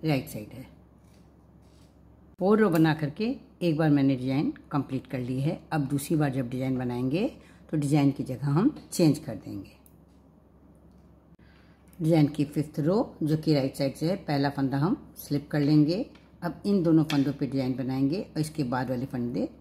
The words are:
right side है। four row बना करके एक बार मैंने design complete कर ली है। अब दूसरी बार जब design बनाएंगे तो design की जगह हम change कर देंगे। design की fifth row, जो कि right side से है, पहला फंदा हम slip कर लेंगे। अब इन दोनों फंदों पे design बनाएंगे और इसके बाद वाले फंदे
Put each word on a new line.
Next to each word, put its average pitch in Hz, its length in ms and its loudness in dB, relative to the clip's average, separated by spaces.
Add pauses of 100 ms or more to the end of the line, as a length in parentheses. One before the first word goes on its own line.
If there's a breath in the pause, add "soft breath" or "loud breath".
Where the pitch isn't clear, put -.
right 143 260 0
side 107 200 -12
है। - 180 -18 (1700 soft breath)
four 208 200 4
row 208 100 6
बना 160 240 4
करके 214 420 -4 (260)
एक 165 160 2
बार 160 120 4
मैंने 139 260 4
design 135 380 -2 (180)
complete 135 360 -4
कर 131 120 -8
ली 127 220 -4
है। 160 180 -2 (120)
अब 147 160 -2
दूसरी 143 300 -2
बार 147 160 2
जब 127 160 -4
design 127 280 -4
बनाएंगे 127 500 -2 (440 loud breath)
तो 160 60 -2
design 143 340 4
की 135 120 -8
जगह 131 240 -6
हम 180 220 2 (220)
change 156 280 4
कर 110 160 -10
देंगे। 101 420 -14 (2250 soft breath)
design 156 280 6
की 147 180 -2
fifth 151 340 -6
row, 175 440 0
जो 151 140 2
कि 156 160 0
right 135 220 0
side 135 200 -2
से 160 140 -4
है, 196 80 -2
पहला 143 320 -2
फंदा 139 280 -2
हम 185 200 0 (200)
slip 143 340 -6
कर 151 80 0
लेंगे। 151 460 4 (380 loud breath)
अब - 220 -6
इन 202 180 2
दोनों 160 200 6
फंदों 143 300 0
पे 143 140 -4
design 127 280 -2
बनाएंगे 135 460 -2
और - 200 -6
इसके 156 240 -4
बाद 123 240 -2
वाले 127 160 -4
फंदे 127 420 -4 (140)